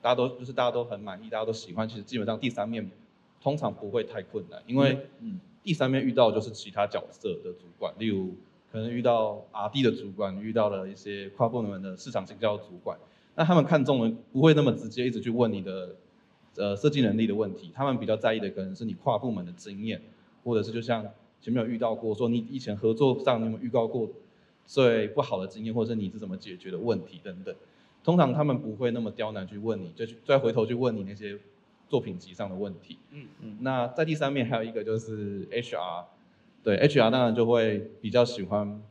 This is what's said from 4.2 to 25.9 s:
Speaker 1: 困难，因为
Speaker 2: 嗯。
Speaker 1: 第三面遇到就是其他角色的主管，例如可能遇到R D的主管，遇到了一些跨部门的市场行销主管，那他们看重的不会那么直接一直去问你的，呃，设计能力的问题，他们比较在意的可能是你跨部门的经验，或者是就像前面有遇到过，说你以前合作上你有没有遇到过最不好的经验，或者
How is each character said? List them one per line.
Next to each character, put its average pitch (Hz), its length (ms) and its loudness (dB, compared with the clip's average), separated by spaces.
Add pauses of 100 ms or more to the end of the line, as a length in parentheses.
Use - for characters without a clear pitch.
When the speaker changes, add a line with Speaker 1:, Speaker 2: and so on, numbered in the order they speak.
Speaker 1:
困 98 280 -8
难， - 180 -16
因 120 80 -4
为 135 220 4 (240)
Speaker 2:
嗯。 202 180 -10 (240)
Speaker 1:
第 185 100 -2
三 131 160 2
面 135 140 2
遇 127 80 2
到 117 180 6
就 104 120 2
是 101 80 -8
其 - 200 -12
他 101 160 2
角 104 240 -4
色 - 200 -8 (120)
的 90 120 -10
主 - 100 -18 (160)
管， 95 180 -4
例 110 100 -2
如 95 280 -2 (340)
可 110 80 -10
能 113 140 -4
遇 120 100 -2
到 113 520 2
R 107 160 -4
D 139 120 0
的 123 120 6
主 101 180 -8
管， 95 300 -4
遇 110 100 -6
到 107 160 2
了 95 220 -2
一 101 40 -12
些 101 360 -10
跨 117 180 0
部 120 140 -2
门 101 200 -6
的 95 140 -10
市 - 160 -14
场 95 160 -4
行 - 100 -16
销 104 200 0
主 90 260 -14
管， 90 160 -8 (360)
那 165 100 2
他 175 100 6
们 147 80 8
看 135 220 4
重 135 160 4
的 113 120 2 (200)
不 135 80 2
会 160 120 10
那 147 80 6
么 123 120 4
直 110 160 -6
接 123 180 -2
一 - 20 0
直 113 120 -4
去 120 80 -4
问 117 200 4
你 95 120 -4
的， 92 340 -8 (640)
呃， 101 180 0
设 147 140 4
计 143 120 2
能 107 160 4
力 113 80 4
的 101 80 0
问 104 220 0
题， - 180 -16
他 135 120 -2
们 131 120 2
比 113 80 -4
较 110 120 2
在 113 160 2
意 110 80 -2
的 98 80 -2
可 95 120 -8
能 95 140 -6
是 - 80 -10
你 107 120 -4
跨 120 220 0
部 123 140 -2
门 90 140 -6
的 87 80 -12
经 101 320 -12
验， 107 160 -4 (420)
或 120 100 -2
者 107 80 4
是 104 80 -2
就 113 120 -4
像 113 260 -2 (320)
前 113 140 -4
面 120 100 2
有 117 60 -2
遇 117 80 -2
到 113 180 0
过， 113 180 -4
说 120 140 0
你 117 240 0
以 131 80 -6
前 107 160 -4
合 110 180 2
作 135 260 4
上 123 200 2
你 113 60 -2
有 113 60 0
没 110 60 -6
有 - 60 -10
遇 120 60 -4
到 113 180 2
过 113 220 -2 (560)
最 120 420 4
不 - 140 0
好 95 180 -2
的 95 80 -4
经 107 160 -12
验， 113 100 -4
或 113 120 2
者 120 80 -4